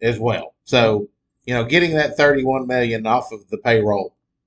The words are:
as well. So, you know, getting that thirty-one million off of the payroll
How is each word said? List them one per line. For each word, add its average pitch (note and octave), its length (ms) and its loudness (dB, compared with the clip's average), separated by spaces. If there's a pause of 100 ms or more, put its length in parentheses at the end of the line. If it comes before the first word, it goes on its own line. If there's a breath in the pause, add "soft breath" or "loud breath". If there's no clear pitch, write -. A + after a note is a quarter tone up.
as A2+ 180 -2
well. G#2+ 340 -4 (120)
So, A2 440 2 (360)
you B2 80 -6
know, A#2 120 -2
getting E3 300 0
that D3 220 -2
thirty-one C3 500 2
million A#2 400 -2
off A#2+ 240 -2
of G#2 180 -16
the G#2+ 80 -6
payroll G#2 580 0 (320)